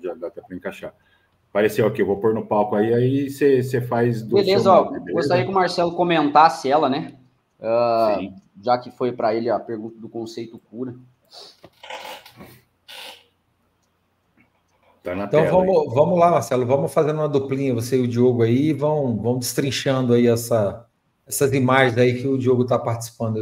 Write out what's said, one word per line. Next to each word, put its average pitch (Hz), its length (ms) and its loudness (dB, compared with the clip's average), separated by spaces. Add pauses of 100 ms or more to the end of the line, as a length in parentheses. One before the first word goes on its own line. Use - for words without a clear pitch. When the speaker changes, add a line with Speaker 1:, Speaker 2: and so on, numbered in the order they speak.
Speaker 1:
já 87 120 -8
dá 82 120 -12
até - 140 -16
pra - 120 -18
encaixar. 92 400 -12 (560)
Apareceu 107 380 2
aqui, 104 140 -2
eu 98 40 2
vou 95 140 0
pôr 110 140 0
no 107 120 -4
palco 107 300 0
aí, 110 180 2
aí 131 360 0
cê, 135 340 2
cê 123 160 -2
faz 117 420 0
do - 140 -2
Speaker 2:
Beleza, 196 280 2
Speaker 1:
seu 190 100 6
Speaker 2:
ó, 160 100 6
Speaker 1:
modo, - 160 -6
beleza? - 140 -10
Speaker 2:
gostaria 180 320 0
que 185 40 -4
o 190 40 -4
Marcelo 175 420 0
comentasse 160 760 2
ela, 147 200 2
né? 151 260 -6 (460)
Ah, 113 580 2
Speaker 1:
Sim. 98 160 -10 (260)
Speaker 2:
já 123 160 0
que - 140 -14
foi 123 220 -4
pra 117 200 -2
ele 117 160 -2
a 104 80 0
pergunta 113 400 -10
do 110 120 -16
conceito 113 500 -12
cura. 120 340 -12 (4000)
Speaker 1:
Tá 90 140 -8
na 98 80 -6
Speaker 3:
Então 147 180 2
Speaker 1:
tela 147 160 0
Speaker 3:
vamos, 170 200 2 (100)
Speaker 1:
aí. 120 80 -8
Speaker 3:
vamos 170 240 2
lá, 170 120 6
Marcelo, 127 340 0
vamos 139 280 0
fazendo 156 280 0
uma 151 80 -2
duplinha, 139 440 -2
você 113 220 -2
e 127 60 2
o 123 80 0
Diogo 120 340 2
aí, 131 300 2
vão, 139 420 -2
vão 117 240 -2
destrinchando 131 720 -2
aí 120 140 4
essa, 113 580 0 (420)
essas 135 260 0
imagens 127 440 4
aí 123 240 2
que 139 60 -4
o 135 100 0
Diogo 123 280 2
tá 123 120 0
participando, 113 640 -6